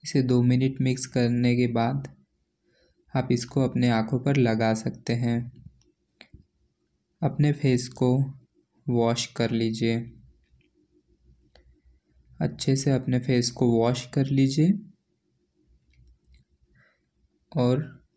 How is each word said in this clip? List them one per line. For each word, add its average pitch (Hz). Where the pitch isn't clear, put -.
इसे 143
दो 123
मिनट 127
मिक्स 127
करने 120
के 123
बाद 120
आप 127
इसको 123
अपने 123
आँखों 113
पर 139
लगा 113
सकते -
हैं। 120
अपने 147
फेस 131
को 135
वॉश 117
कर 117
लीजिए, 113
अच्छे -
से 135
अपने 127
फेस 127
को 123
वॉश 117
कर 135
लीजिए 139
और 127